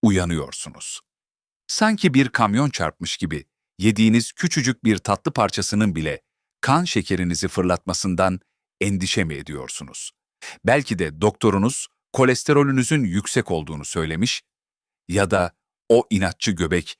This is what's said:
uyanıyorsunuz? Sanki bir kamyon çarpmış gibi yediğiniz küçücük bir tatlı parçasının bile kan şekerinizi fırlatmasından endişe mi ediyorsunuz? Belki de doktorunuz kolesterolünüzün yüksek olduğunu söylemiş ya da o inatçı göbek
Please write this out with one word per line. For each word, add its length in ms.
uyanıyorsunuz? 1000
Sanki 460
bir 160
kamyon 400
çarpmış 480
gibi 280
yediğiniz 520
küçücük 520
bir 140
tatlı 360
parçasının 640
bile 260
kan 240
şekerinizi 640
fırlatmasından 920
endişe 420
mi 100
ediyorsunuz? 800
Belki 340
de 220
doktorunuz 680
kolesterolünüzün 920
yüksek 480
olduğunu 340
söylemiş 580
ya 240
da 240
o 200
inatçı 420
göbek 480